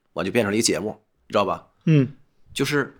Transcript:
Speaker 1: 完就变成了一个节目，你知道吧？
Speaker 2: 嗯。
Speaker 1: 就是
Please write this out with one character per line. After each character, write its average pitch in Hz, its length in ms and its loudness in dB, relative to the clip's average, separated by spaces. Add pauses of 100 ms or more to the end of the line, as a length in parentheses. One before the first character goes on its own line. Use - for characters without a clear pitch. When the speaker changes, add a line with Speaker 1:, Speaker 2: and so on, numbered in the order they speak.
(120)
Speaker 1:
完 82 120 -4
就 95 60 -6
变 113 140 0
成 101 80 -4
了 107 40 0
一 117 40 0
个 - 20 0
节 82 160 0
目， 101 220 -8 (260)
你 - 60 -20
知 107 40 2
道 104 80 2
吧？ 85 220 -6 (200)
Speaker 2:
嗯。 147 260 4 (400)
Speaker 1:
就 139 120 -2
是 139 360 -4